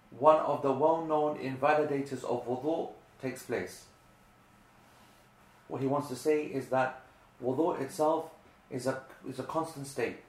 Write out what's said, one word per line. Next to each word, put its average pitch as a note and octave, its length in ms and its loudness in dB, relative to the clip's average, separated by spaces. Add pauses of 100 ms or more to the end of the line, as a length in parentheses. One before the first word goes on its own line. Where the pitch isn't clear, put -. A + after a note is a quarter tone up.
(180)
one D3+ 220 8
of C#3 220 0
the C3+ 100 4
well-known D3+ 680 2
invalidators C#3 880 0
of B2 220 -2
wudu C#3+ 440 -2 (300)
takes B2+ 220 -8
place. G2 420 -6 (1800)
What B2+ 120 -6
he C3+ 60 0
wants C#3 220 0
to B2+ 80 -8
say D3+ 280 2
is C3 240 -6
that B2+ 320 0 (420)
wudu C#3 380 0
itself D#3 500 0 (400)
is B2+ 160 -6
a, C3 160 -2 (260)
is B2+ 100 -8
a B2 60 -8
constant C#3+ 420 -6
state. A2+ 320 -4 (100)